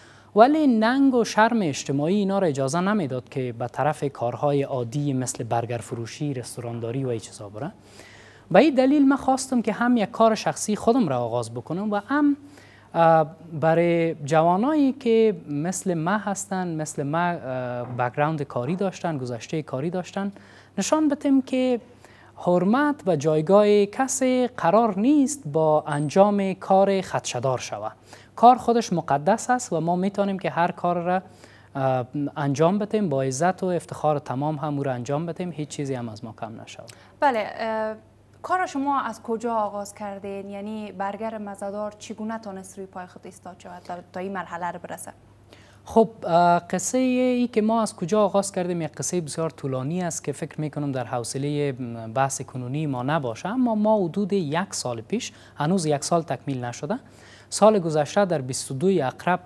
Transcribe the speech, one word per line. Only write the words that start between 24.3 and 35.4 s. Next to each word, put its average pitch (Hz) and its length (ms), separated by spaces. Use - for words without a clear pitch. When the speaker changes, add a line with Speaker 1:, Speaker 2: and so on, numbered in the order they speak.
Speaker 1:
قرار 202 520
نیست 262 500
با 156 380
انجام 190 680
کار 196 460
خدشه‌دار 127 580
شود. 107 340
کار 247 200
خودش 233 360
مقدس 165 580
است 247 220
و 165 80
ما 170 160
می‌تونیم 196 420
که 165 120
هر 165 200
کار 175 320
را، 180 200
اه، 131 320
انجام 151 420
بدیم 208 300
با 135 140
عزت 156 400
و 190 40
افتخار 151 520
تمام، 143 380
هم 147 200
او 139 60
را 135 100
انجام 139 340
بدیم، 170 260